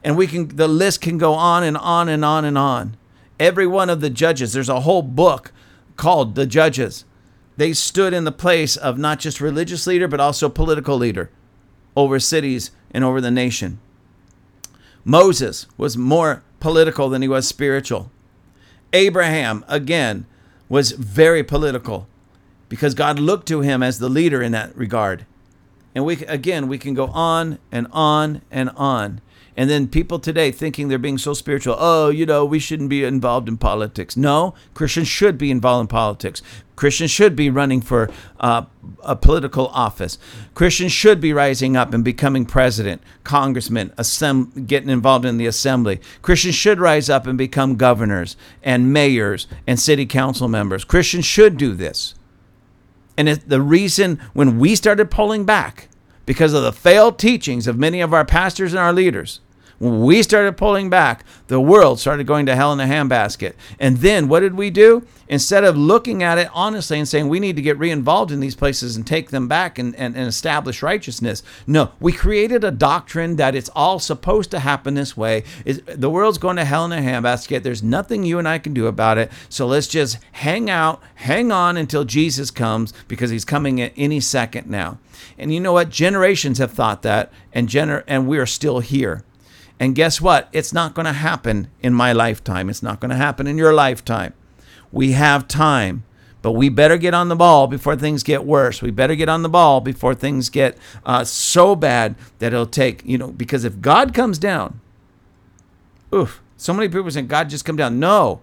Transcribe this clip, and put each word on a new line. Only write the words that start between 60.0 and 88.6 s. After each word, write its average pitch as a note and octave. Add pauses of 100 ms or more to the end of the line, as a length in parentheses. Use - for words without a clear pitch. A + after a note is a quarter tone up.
we F3+
started G3+
pulling G3
back, D#3 (220)
the C3
world D3
started C#3+
going D3
to C3
hell C#3+
in C#3
a C3+
handbasket. B2+ (260)
And C3
then E3+
what E3
did F#3+
we G3+
do? A3+ (220)
Instead G3
of E3+
looking F#3+
at E3+
it F3
honestly F3+
and D3
saying, D3+
"We E3+
need F#3+
to -
get C#3+
re-involved D#3+
in C#3+
these C3+
places B2+
and A2+
take D#3+
them B2+
back E3+
and, B2
and, B2
and B2+
establish C3
righteousness." C3+ (240)
No, C#3+
we E3+
created G#3+
a F#3+
doctrine E3
that C3+
it's B2+
all E3+
supposed F#3
to F3+
happen C#3
this C#3
way. A2 (220)
Is, C#3+
the C3+
world's F#3
going F3+
to E3
hell D3+
in E3+
a D#3+
handbasket. B2
There's A#2
nothing F#3+
you E3+
and E3
I D#3+
can D3+
do A2+
about A2
it. A2+ (180)
So C3
let's C#3
just C3+ (160)
hang G3+
out, D#3+ (140)
hang G#3+
on F3
until C#3+
Jesus C#3
comes, A2+ (160)
because A#2+
he's A2+
coming C#3
at A#2+
any C#3+
second A#2+
now. F#2+ (380)
And D3
you E3
know F3+
what? F3
Generations F3
have B2
thought A2
that, G#2 (180)
and A#2+
gener-, C#3+
and C3
we D3+
are B2+
still C3